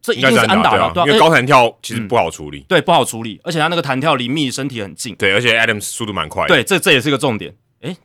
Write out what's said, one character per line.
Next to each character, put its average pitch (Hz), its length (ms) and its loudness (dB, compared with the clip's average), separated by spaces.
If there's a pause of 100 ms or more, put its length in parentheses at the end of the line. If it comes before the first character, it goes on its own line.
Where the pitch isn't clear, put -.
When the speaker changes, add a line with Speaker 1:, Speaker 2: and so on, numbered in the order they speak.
Speaker 1:
这 240 120 -4
一 120 80 -4
定 131 100 4
是 117 60 4
安 113 100 4
打 190 80 2
嘛， - 0 -
Speaker 2:
应 - 60 2
该 - 0 -
是 - 0 -
安 - 20 2
打， 143 80 2
对 104 80 2
啊， 82 140 0
Speaker 1:
对 - 100 0
啊， - 40 2
Speaker 2:
因 143 60 2
为 - 60 4
高 156 100 6
弹 131 160 4
跳 127 360 4
其 - 120 -12
实 120 80 -4
不 107 140 -4
好 90 160 2
处 76 200 -14
理。 71 80 -12
Speaker 1:
嗯。 69 100 -20
对， 185 100 4
不 196 120 -2
好 156 120 4
处 113 200 -8
理， 110 200 -12
而 170 80 -8
且 165 80 -4
他 151 80 0
那 170 80 -4
个 165 60 -2
弹 135 180 -4
跳 151 160 0
离 123 140 -4
密 143 200 -2
身 135 200 -8
体 120 120 -10
很 92 140 -12
近。 113 200 -12
Speaker 2:
对， 98 180 0
而 107 80 2
且 113 180 2
Adams 113 220 0
速 - 240 -8
度 104 80 -8
蛮 80 160 -4
快 85 140 -4
的。 - 40 -2
Speaker 1:
对， 127 160 2
这， 180 160 0
这 175 140 2
也 131 80 2
是 147 100 -2
个 135 60 0
重 123 200 -2
点。 90 160 -12 (280)
诶， 170 240 -12